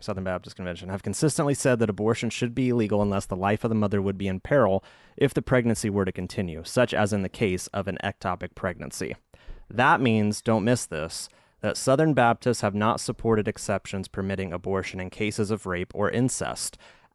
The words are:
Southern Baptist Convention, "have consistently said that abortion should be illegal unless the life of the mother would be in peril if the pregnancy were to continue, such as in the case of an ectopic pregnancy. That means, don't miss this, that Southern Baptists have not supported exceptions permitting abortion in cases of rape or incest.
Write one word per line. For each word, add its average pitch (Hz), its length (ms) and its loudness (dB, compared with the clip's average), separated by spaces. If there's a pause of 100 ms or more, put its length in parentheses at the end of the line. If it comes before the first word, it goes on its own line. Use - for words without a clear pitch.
Southern 95 240 -6
Baptist 90 320 -6
Convention, 90 320 -8
"have 95 140 -6
consistently 143 500 0
said 127 280 2
that 110 100 2
abortion 110 400 0
should 120 240 -4
be 127 160 0
illegal 107 320 2
unless 98 240 0
the 95 100 -6
life 101 280 0
of 117 40 2
the 110 60 0
mother 104 260 2
would 98 160 0
be 98 120 -2
in 95 120 -2
peril 101 420 4 (360)
if 139 160 2
the 139 80 0
pregnancy 117 480 2
were 98 160 2
to 90 60 0
continue, 87 520 -6
such - 300 2
as 104 180 2
in 101 80 2
the 92 80 -2
case 92 400 0
of 98 200 -4
an 87 140 -4
ectopic 90 520 -6
pregnancy. 78 600 -6 (540)
That 127 320 4
means, 107 400 2
don't 110 240 2
miss 120 220 2
this, 80 420 -8 (320)
that - 160 -2
Southern 147 380 4
Baptists 123 460 2
have 101 140 0
not 107 260 2
supported 113 480 0
exceptions 98 600 -4
permitting 95 440 -4
abortion 95 480 -4
in 92 100 -8
cases 104 400 -2
of 107 160 -4
rape 90 280 -4
or 101 140 0
incest. - 720 -2 (360)